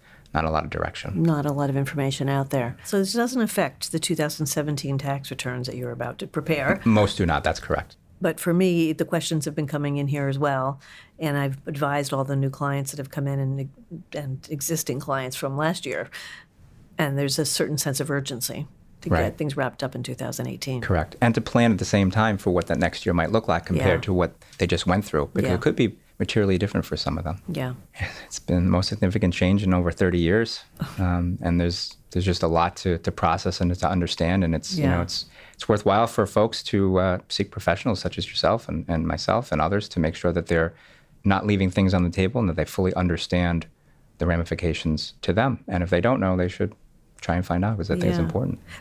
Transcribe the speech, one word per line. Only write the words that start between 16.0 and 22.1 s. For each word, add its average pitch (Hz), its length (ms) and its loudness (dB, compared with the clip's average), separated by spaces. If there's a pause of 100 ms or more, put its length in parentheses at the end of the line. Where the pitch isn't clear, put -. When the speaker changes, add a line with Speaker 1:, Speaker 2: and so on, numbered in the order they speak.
Speaker 2:
And 143 200 0
there's 139 200 0
a 151 80 0
certain 147 320 0
sense 139 220 -2
of 147 100 -2
urgency 139 580 -4 (340)
to - 100 -6
Speaker 1:
Right. 82 140 4
Speaker 2:
get - 120 -4
things 143 180 -4
wrapped 131 280 -4
up 131 100 -4
in 123 80 -8
two 123 140 -8
thousand 123 320 -6
eighteen. 127 340 -6
Speaker 1:
Correct. 85 400 0
And 117 140 4
to 110 60 2
plan 117 300 4
at 95 60 2
the 92 80 -4
same 98 240 4
time 107 300 2